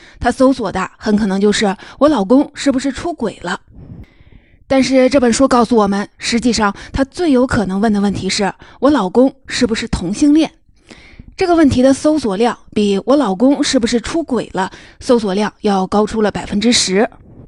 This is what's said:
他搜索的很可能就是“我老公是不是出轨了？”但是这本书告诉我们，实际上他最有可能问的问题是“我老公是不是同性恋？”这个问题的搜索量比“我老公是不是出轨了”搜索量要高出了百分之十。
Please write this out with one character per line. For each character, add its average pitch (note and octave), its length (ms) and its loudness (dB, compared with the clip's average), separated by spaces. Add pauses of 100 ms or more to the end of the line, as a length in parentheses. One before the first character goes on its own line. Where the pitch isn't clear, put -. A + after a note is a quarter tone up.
(180)
他 C4 120 -2
搜 C4 220 2
索 A3 180 -6
的 F#3 280 -6
很 G#3+ 180 0
可 G#3+ 100 0
能 F#3+ 140 -2
就 G#3 120 4
是 G3+ 220 0 (260)
“我 C#4 80 4
老 B3 160 0
公 B3+ 300 2
是 - 180 -2
不 B3+ 60 -2
是 C4+ 120 -4
出 E4+ 240 -8
轨 - 260 -8
了？” - 200 -8 (1040)
但 C4+ 160 2
是 B3+ 260 4
这 C4+ 120 2
本 A#3+ 120 4
书 C4 140 2
告 B3 180 2
诉 A#3+ 120 2
我 G#3 100 4
们， G3 220 -4 (100)
实 - 220 -4
际 A#3+ 120 0
上 G#3 220 -2 (180)
他 C4+ 120 0
最 E4 260 -2
有 B3+ 160 2
可 A3 200 -2
能 F#3+ 140 -4
问 A3 120 2
的 G3+ 80 0
问 G3+ 120 0
题 F#3 160 -6
是 G3+ 240 -4 (280)
“我 C4 100 2
老 A3+ 180 0
公 B3+ 240 2 (140)
是 - 180 -4
不 A3+ 120 0
是 A#3 100 -6
同 F3+ 260 -4
性 D4 220 2
恋？” D#4 160 2 (840)
这 F#4+ 100 -2
个 F4 80 2
问 D#4+ 140 4
题 B3 140 2
的 C4+ 100 6
搜 D4+ 260 0
索 G#3 180 -4
量 A3+ 220 -2 (140)
比 G3+ 320 0
“我 B3+ 120 2
老 A3+ 180 0
公 C4 280 2
是 C4+ 160 0
不 A3+ 80 -2
是 A#3 140 -2
出 E4 220 -4
轨 A3+ 300 -6
了” F#3 180 -4 (300)
搜 A#3+ 180 2
索 G3+ 160 -4
量 G#3 260 -2
要 G3 260 0
高 G#3 200 0
出 A3 140 -4
了 G#3 100 0
百 - 140 -8
分 G3+ 160 -4
之 A#3 120 2
十。 G3 360 0 (400)